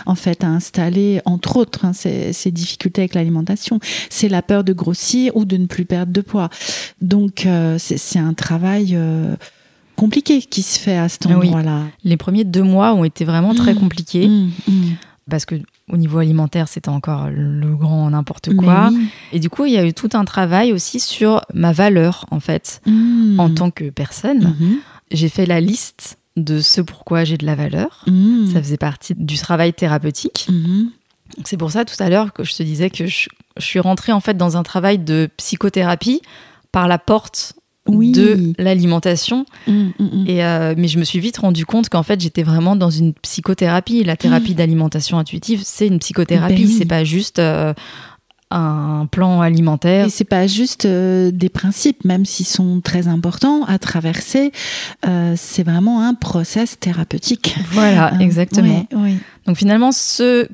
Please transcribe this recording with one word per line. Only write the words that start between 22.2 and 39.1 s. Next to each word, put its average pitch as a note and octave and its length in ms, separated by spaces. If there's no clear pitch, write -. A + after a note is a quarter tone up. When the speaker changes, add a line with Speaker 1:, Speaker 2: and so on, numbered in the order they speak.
Speaker 2:
en D3+ 80
fait, - 460
Speaker 1:
Mmh. A3 520
Speaker 2:
en F3 120
tant E3 200
que D3+ 200
personne. F3 680
Speaker 1:
Mmh. E3 80
Speaker 2:
J'ai D#3+ 160
fait F#3 180
la E3+ 140
liste - 580
de D#3 240
ce D3+ 200
pourquoi E3+ 440
j'ai D#3+ 120
de D3 100
la D3+ 80
valeur. D#3+ 540
Speaker 1:
Mmh. G3 440
Speaker 2:
Ça F3 100
faisait D3 140
partie D3+ 400
du D3+ 220
travail E3+ 340
thérapeutique. D3+ 800
Speaker 1:
Mmh. F3+ 320
Speaker 2:
Donc, - 100
c'est F#3+ 120
pour D#3+ 120
ça, A3+ 140
tout - 180
à F#3 60
l'heure, G3+ 240
que - 100
je - 140
te E3 60
disais D#3 260
que E3+ 180
je, - 220
je - 60
suis - 160
rentrée, F#3+ 320
en G3+ 80
fait, G#3 160
dans F3 200
un F3 60
travail F#3+ 360
de D#3+ 380
psychothérapie G3 840
par F3+ 160
la F3 100
porte - 540
Speaker 1:
Oui. A3+ 260
Speaker 2:
de F#3+ 460
l'alimentation. F3+ 840